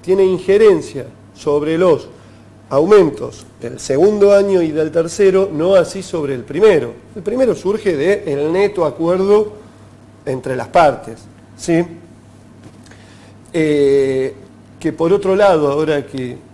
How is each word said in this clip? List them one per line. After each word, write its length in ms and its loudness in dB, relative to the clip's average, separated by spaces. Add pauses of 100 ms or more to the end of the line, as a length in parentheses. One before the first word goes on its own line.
tiene 220 2
injerencia 800 2 (300)
sobre 420 -2
los 320 0 (640)
aumentos 720 2 (160)
del 180 -12
segundo 560 2
año 280 2
y 80 -2
del 200 -2
tercero, 640 0
no 220 0
así 280 0
sobre 320 -6
el 80 -10
primero. 500 0 (220)
El 80 -14
primero 320 0
surge 420 -4
de 360 0
el 180 -2
neto 360 0
acuerdo 680 0 (720)
entre 320 -6
las 120 -8
partes, 520 0 (360)
¿sí? 280 -2 (1700)
Eh, 800 0 (460)
que 120 -4
por 200 0
otro 240 0
lado, 340 2
ahora 360 -2
que 320 -10 (160)